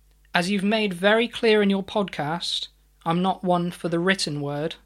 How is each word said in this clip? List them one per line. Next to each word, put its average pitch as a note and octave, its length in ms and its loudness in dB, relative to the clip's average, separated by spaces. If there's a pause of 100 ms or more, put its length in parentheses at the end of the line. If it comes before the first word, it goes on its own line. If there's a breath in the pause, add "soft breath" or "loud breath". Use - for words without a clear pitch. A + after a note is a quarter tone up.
(340)
"As F3+ 160 2
you've G3+ 140 0
made G#3 300 0
very G#3 320 4
clear G#3+ 360 2
in G3+ 80 4
your F#3+ 120 2
podcast, F3 840 -4 (360)
I'm E3+ 180 2
not F#3 200 0
one F3 280 2
for - 180 -8
the E3+ 100 0
written E3+ 420 -2
word." D3 460 -6